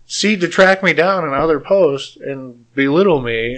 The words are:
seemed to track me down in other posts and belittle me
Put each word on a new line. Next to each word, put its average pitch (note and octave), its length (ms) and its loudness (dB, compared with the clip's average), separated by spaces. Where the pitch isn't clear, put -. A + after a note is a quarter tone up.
seemed G3+ 360 -2
to E3+ 60 -2
track F#3+ 360 2
me F3 100 2
down F3 340 0
in C3+ 60 -4
other D3 260 2
posts D#3 580 0
and B2+ 580 -12
belittle C#3+ 460 2
me A#2 360 -4